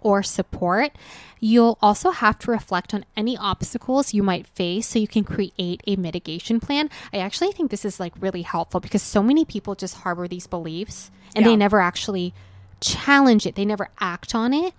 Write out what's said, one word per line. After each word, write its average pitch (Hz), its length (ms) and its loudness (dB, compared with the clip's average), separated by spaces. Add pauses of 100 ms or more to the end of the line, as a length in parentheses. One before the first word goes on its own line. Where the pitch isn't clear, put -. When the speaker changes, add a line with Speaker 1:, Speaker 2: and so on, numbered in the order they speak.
Speaker 1:
or 202 240 2
support. - 680 -2 (480)
You'll 233 420 4
also 208 300 4
have 220 300 0
to - 100 -4
reflect 196 420 -4
on 202 120 -4 (120)
any 226 220 -2
obstacles 208 760 -2
you 202 120 2
might 185 240 0
face 180 400 -4
so 233 100 0
you 214 80 2
can 208 160 0
create 180 640 -6
a 202 80 0
mitigation 180 640 -4
plan. 294 320 -2 (220)
I 202 60 -4
actually 214 340 -2
think 320 180 -2
this - 140 -6
is, 196 160 -6
like, 175 200 -8
really 185 220 -4
helpful - 380 -4
because - 220 -2
so - 200 0
many 285 220 4
people 202 320 -6
just - 220 -10
harbor 175 280 -6
these 175 220 -12
beliefs 170 640 -10 (240)
and 220 100 6
they 233 40 10
Speaker 2:
Yeah. 226 60 6
Speaker 1:
never 208 240 4
actually 180 540 -2 (460)
challenge 269 680 4
it. - 80 -6
They 196 100 -4
never 208 260 -4 (100)
act 180 340 -6
on 233 180 0
it. 339 260 -2